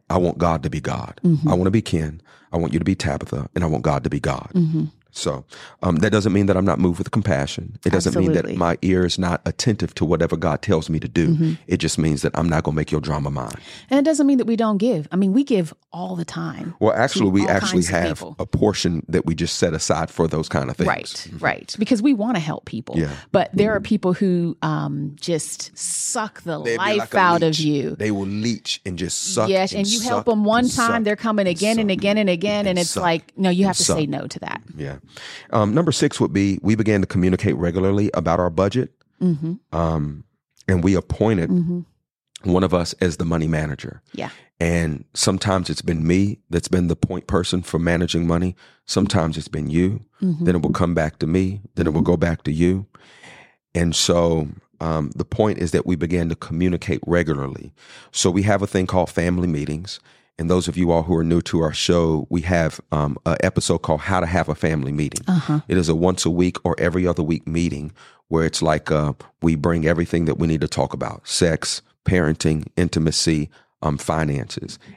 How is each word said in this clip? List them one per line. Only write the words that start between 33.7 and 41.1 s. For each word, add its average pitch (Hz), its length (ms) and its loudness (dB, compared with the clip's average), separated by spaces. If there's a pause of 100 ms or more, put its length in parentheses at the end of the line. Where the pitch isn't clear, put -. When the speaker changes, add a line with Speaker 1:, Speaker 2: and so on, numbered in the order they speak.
Speaker 2:
to - 40 0
say 160 200 2
Speaker 1:
suck. 143 80 -2
Speaker 2:
no - 160 -6
to - 140 -12
that. - 200 -8 (160)
Speaker 1:
Yeah. 69 220 -8 (540)
Um, 107 200 4
number 160 200 2
six - 260 0
would 113 140 2
be 98 300 2
we 104 120 4
began 104 260 2
to 92 60 2
communicate 92 480 2
regularly 95 580 0
about 82 280 2
our 90 100 2
budget. 101 420 0 (300)
Speaker 2:
Mm-hmm. 165 300 0 (180)
Speaker 1:
Um, 78 540 -2 (420)
and 92 160 2
we 95 140 4
appointed 104 520 0